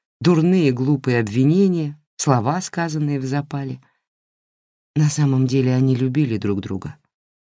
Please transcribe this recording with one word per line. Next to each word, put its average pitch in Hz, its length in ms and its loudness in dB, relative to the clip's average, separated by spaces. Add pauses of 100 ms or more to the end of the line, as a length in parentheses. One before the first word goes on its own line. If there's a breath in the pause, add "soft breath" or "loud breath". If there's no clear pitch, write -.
(220)
дурные, 170 500 4
глупые 127 480 0
обвинения, 147 840 0 (140)
слова, 139 460 0
сказанные 151 580 -4
в 131 60 -6
запале. 135 560 -8 (1120)
На 151 140 2
самом 135 380 2
деле 127 280 0
они 131 220 2
любили 127 400 -2
друг 98 240 -2
друга, - 340 -10 (600)